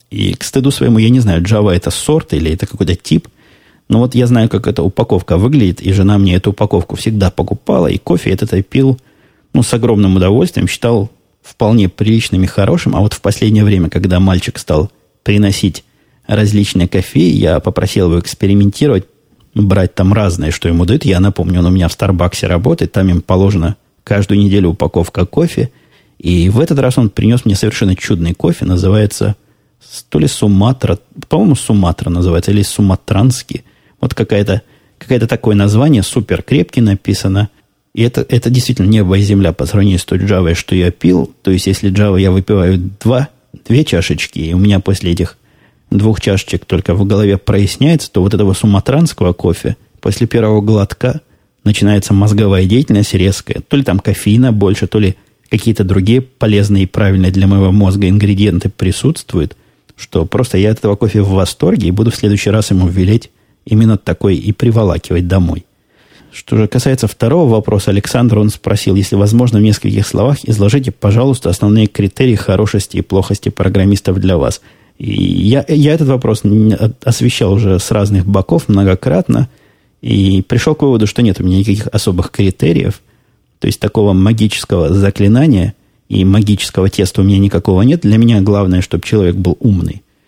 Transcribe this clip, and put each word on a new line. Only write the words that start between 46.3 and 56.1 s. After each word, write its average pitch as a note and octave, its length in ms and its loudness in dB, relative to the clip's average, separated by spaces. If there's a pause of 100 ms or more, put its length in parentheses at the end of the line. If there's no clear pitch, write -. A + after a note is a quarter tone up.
только - 320 -2
в G2 100 0
голове G2+ 320 2
проясняется, A2+ 720 0
то F2 120 -2
вот F#2+ 120 2
этого G2 200 2
суматранского A2 800 0
кофе - 420 -4 (240)
после G#2+ 260 -2
первого G#2+ 360 0
глотка A2 580 -2 (460)
начинается G#2 480 0
мозговая G2+ 520 2
деятельность G#2 480 0
резкая. - 540 -2
То - 80 -2
ли C#3 80 2
там F#2+ 160 -2
кофеина A2 540 0
больше, G2+ 340 0
то G#2+ 120 -2
ли F#2+ 160 0 (340)
какие-то G#2+ 340 -2
другие G2 380 2